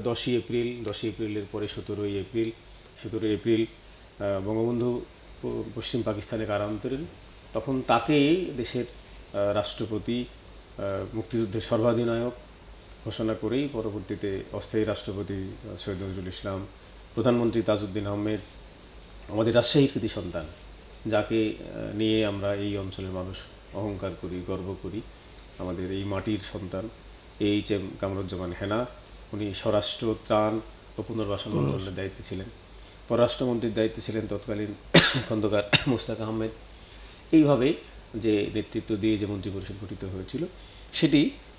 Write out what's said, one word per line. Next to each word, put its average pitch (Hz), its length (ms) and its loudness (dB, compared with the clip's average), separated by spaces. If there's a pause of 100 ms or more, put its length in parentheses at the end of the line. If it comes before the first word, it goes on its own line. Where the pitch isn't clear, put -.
দশই 120 340 2
এপ্রিল, 120 460 0
দশই 104 240 -4
এপ্রিলের 104 440 -2
পরে 104 160 -2
সতেরোই 101 520 -4
এপ্রিল, 113 320 0 (520)
সতেরোই 107 300 0
এপ্রিল, 113 280 4
আহ, - 840 -4
বঙ্গবন্ধু 117 560 0 (400)
প-, 117 220 -4 (120)
পশ্চিম 117 260 -2
পাকিস্তানে 107 440 -2
কারান্তরীণ। 107 600 -2 (480)
তখন 131 340 0
তাকেই 151 680 6
দেশের, 120 280 -2
আহ, - 680 -2
রাষ্ট্রপতি, 110 720 -2 (520)
আহ, 98 360 -2
মুক্তিযুদ্ধের 110 480 -2
সর্বাধিনায়ক 117 720 2 (720)
ঘোষণা 110 280 -2
করেই 127 400 0
পরবর্তীতে 104 720 -4 (100)
অস্থায়ী 107 320 0
রাষ্ট্রপতি, 101 480 -2
আহ, 98 420 -8
সৈয়দ 98 280 -4
নজরুল 92 240 -6
ইসলাম, 98 400 -6 (480)
প্রধানমন্ত্রী 117 460 4
তাজউদ্দিন 104 460 0
আহমেদ, 104 320 0 (880)
আমাদের 110 280 2
রাজশাহীর 135 380 8
কৃতি 107 140 0
সন্তান, 87 380 -4 (640)
যাকে, 107 520 4
আহ, 107 380 -8
নিয়ে 110 280 4
আমরা 101 300 0
এই 101 220 -2
অঞ্চলের 95 340 -6
মানুষ 92 260 -6 (360)
অহংকার 101 380 -4 (100)
করি, 90 260 -6
গর্ব 92 360 -4
করি, 98 180 -6 (580)
আমাদের 92 320 -4
এই 98 120 -4
মাটির 101 360 -2 (140)
সন্তান 95 360 -6 (500)
এইচ 104 320 2
এম 95 180 0 (100)
কামরুজ্জামান 95 640 -4
হেনা, 107 240 0 (480)
উনি 101 200 -4
স্বরাষ্ট্র, 107 600 2 (100)
ত্রাণ 107 340 4 (380)
ও 113 40 -2
পুনর্বাসন 104 500 -2
মন্ত্রণালয়ের 95 440 0
দায়িত্বে 95 280 -6
ছিলেন, 95 220 -6 (640)
পররাষ্ট্রমন্ত্রীর 120 640 2
দায়িত্বে 110 280 2
ছিলেন 104 260 -2
তৎকালীন 104 460 -4 (200)
<coughs> - 360 6
খন্দকার 104 340 4 (240)
মোস্তাক 113 340 0
আহমেদ। 110 300 -2 (800)
এইভাবে 143 420 8 (420)
যে 104 380 4
নেতৃত্ব 107 420 -2
দিয়ে 107 220 4
যে 101 80 -2
মন্ত্রিপরিষদ 98 600 -6
গঠিত 87 200 -8
হয়েছিল, 95 400 -6 (480)
সেটি 156 360 6 (300)